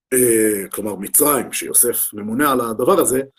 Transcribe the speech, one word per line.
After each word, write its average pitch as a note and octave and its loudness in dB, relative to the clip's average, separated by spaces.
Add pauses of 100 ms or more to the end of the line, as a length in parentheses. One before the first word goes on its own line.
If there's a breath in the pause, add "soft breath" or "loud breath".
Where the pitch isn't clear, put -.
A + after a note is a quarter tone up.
(140)
אה, A2 2
כלומר G#2 -6
מצרים, A#2 0
שיוסף - -2
ממונה A2+ 0
על B2 2
הדבר B2 2
הזה, C3 0 (180 soft breath)